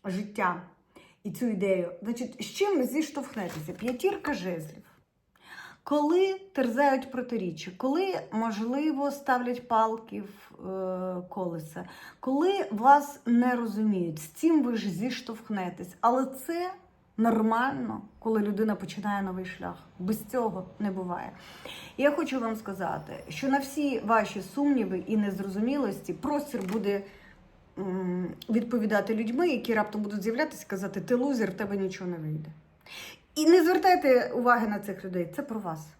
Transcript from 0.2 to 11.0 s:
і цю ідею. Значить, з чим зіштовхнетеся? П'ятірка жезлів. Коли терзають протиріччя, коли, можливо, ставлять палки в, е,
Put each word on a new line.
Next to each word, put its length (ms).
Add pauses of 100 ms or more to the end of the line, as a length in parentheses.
і 60
цю 160
ідею. 460 (100)
Значить, 400
з 20
чим 400
зіштовхнетеся? 880
П'ятірка 640
жезлів. 480 (1000)
Коли 560 (120)
терзають 600
протиріччя, 640
коли, 440 (120)
можливо, 800
ставлять 580
палки 540
в, 460
е, 640